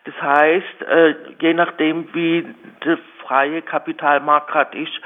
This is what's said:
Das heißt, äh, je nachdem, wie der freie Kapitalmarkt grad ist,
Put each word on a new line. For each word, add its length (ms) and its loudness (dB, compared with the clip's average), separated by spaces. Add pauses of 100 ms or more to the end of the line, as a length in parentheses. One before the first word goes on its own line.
Das 160 -14
heißt, 680 2
äh, 260 6 (240)
je 140 2
nachdem, 600 -2
wie 320 -2 (380)
der 140 0 (220)
freie 400 -2
Kapitalmarkt 880 0
grad 240 0
ist, 320 -10